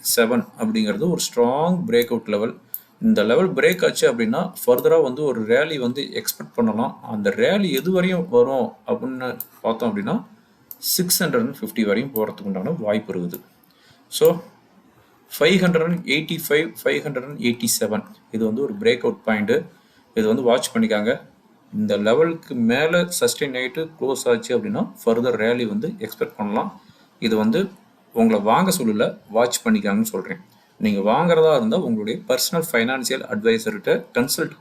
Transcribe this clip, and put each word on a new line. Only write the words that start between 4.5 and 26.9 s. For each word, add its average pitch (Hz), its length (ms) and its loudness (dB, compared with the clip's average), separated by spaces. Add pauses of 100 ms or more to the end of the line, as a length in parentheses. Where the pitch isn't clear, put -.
ஃபர்தரா 160 360 4
வந்து 135 220 -2
ஒரு 123 180 -2
ரேலி 139 380 0
வந்து 123 220 -2
எக்ஸ்பெக்ட் - 540 -8
பண்ணலாம். 113 480 0
அந்த 104 260 -4
ரேலி 165 420 2
எது 143 200 -2
வரையும் 180 380 0
வரும் 120 420 4 (160)
அப்படின்னு 127 500 -6 (240)
பார்த்தோம் 110 360 -2
அப்படின்னா, 143 260 -2 (540)
சிக்ஸ் - 460 -2
ஹண்ட்ரட் 131 160 0
அண்ட் 127 220 -2
ஃபிஃப்டி 110 240 -2
வரையும் 110 280 0
போறதுக்கு 107 300 -4
உண்டான 98 360 -4
வாய்ப்பு 104 340 -2
இருக்குது. 87 260 -6 (680)
So, 165 300 4 (1040)
ஃபைவ் - 20 0
ஹண்ட்ரட் 175 640 2
எயிட்டி 156 320 -2 (120)
ஃபைவ், 160 240 0 (100)
ஃபைவ் 143 200 0
ஹண்ட்ரட் 143 340 -8
எயிட்டி 117 300 -2 (120)
செவன், 104 240 -2 (280)
இது 110 140 -2
வந்து 110 160 -2
ஒரு 139 180 -4
பிரேக் 117 220 0
அவுட் 117 220 -4
பாயிண்ட். 110 400 0 (500)
இது 110 140 0
வந்து 120 140 2
வாட்ச் 123 360 2
பண்ணிக்காங்க. 110 440 0 (520)
இந்த 104 240 0
லெவலுக்கு 147 580 0
மேல 139 460 2
சஸ்டெயின் 160 520 -2
ஆயிட்டு 127 360 -6 (100)
க்ளோஸ் 127 300 -2
ஆச்சு 117 280 0
அப்படின்னா, 107 340 -4 (140)
ஃபர்தர் 120 300 2
ரேலி 117 320 0
வந்து 107 320 -4
எக்ஸ்பெக்ட் - 380 -8
பண்ணலாம். 110 440 -6 (380)